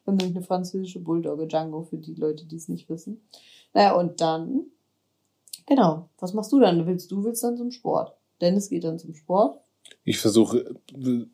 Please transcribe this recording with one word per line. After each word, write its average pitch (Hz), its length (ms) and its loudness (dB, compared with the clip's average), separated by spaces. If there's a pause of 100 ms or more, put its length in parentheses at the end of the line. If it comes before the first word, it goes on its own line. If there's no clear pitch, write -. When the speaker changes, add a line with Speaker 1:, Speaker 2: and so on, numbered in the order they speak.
Speaker 1:
Wir 202 80 -2
haben 196 60 4
nämlich 180 200 -2
eine 180 80 -8
französische 185 540 -6
Bulldogge, 160 480 -4
Django, 160 360 -4
für 165 140 -12
die 160 160 -12
Leute, 156 320 -4
die 160 100 -14
es 165 140 -14
nicht 175 200 -10
wissen. 180 320 -12 (520)
Naja, 202 220 6
und 175 260 0
dann, 165 440 -2 (1000)
genau, 175 440 4 (100)
was 185 140 -8
machst 214 180 -4
du 277 80 6
dann? 175 260 6
Willst, 180 260 -4
du 196 120 -4
willst 233 200 -4
dann 240 140 -2
zum 240 140 -6
Sport. - 420 -4 (280)
Dennis 185 280 2
geht 170 140 -4
dann 165 160 -4
zum 160 160 -16
Sport. 202 440 2 (440)
Speaker 2:
Ich - 160 -2
versuche, 113 400 4 (340)
äh, 123 400 -2